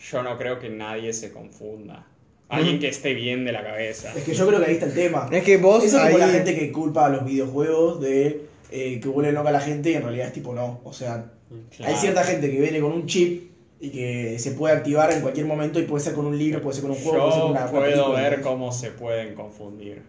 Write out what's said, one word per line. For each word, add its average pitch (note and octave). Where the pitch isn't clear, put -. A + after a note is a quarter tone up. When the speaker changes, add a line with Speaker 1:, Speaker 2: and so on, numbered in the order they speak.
Speaker 1:
yo B2+
no A#2+
creo B2
que A#2
nadie A2
se A2
confunda. G#2+
Alguien D#3
Speaker 2:
Ujú. -
Speaker 1:
que C#3+
esté C3
bien B2
de B2
la G#2+
cabeza. G#2+
Speaker 3:
Es C#3+
que D#3+
yo F#3
creo G3+
que E3+
ahí E3
está E3
el C#3
tema. E3
Speaker 2:
Es F3+
que G3
vos G3
Speaker 3:
Eso A#3+
es -
como F3
la F3+
Speaker 2:
ahí F#3
Speaker 3:
gente E3+
que D3
culpa D3+
a C#3+
los C3
videojuegos D3
de, C#3
eh, C3
que C3+
vuelven D3
loca D3
a -
la C#3+
gente D3
y -
en C#3
realidad A#2+
es B2
tipo, C3
no. B2
O B2+
sea, A2+
Speaker 1:
Claro. C#3+
Speaker 3:
hay -
cierta F#3
gente D3+
que C3+
viene D#3
con D3
un E3+
chip F3
y C#3+
que B2
se C#3
puede D3+
activar D3+
en D#3
cualquier C3+
momento D3+
y D#3
puede C#3+
ser D#3
con D3
un D3
libro, D3+
puede C#3
ser C#3
con C#3
un C3+
juego, D#3
puede C#3+
ser D#3+
con D#3+
Speaker 1:
Yo D3
Speaker 3:
una, C3+
una B2+
Speaker 1:
puedo C#3
Speaker 3:
película. C#3
Speaker 1:
ver C#3
cómo B2+
se A#2
pueden A2+
confundir. G#2